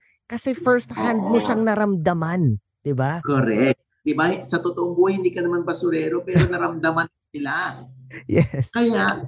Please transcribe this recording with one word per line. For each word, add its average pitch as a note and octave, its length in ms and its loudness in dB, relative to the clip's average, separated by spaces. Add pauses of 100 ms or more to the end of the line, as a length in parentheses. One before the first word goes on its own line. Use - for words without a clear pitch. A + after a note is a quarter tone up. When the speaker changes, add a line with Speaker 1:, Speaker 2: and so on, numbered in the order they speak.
(240)
Speaker 1:
Kasi B3 280 -4
first B3 400 0
hand A3+ 260 0
mo G#3 180 2
Speaker 2:
Oo. A3 80 2
Speaker 1:
siyang A3+ 200 0
naramdaman, F3 920 2 (240)
di C#3+ 120 -2
ba? C3+ 280 0
Speaker 2:
Correct. C3 600 2 (200)
Di D3+ 120 -2
ba? D#3+ 160 2 (120)
Sa E3 200 -4
totoong F3 320 -2
buhay, F#3+ 240 4
hindi F3+ 120 0
ka F3 120 -4
naman F3 240 -2
basurero, D#3+ 560 -2
pero F3 280 2
Speaker 1:
<laughs> F3+ 40 -6
Speaker 2:
naramdaman E3 560 -2 (240)
nila. C#3+ 520 -6 (400)
Speaker 1:
Yes. - 460 0
Speaker 2:
Kaya, G#3+ 580 0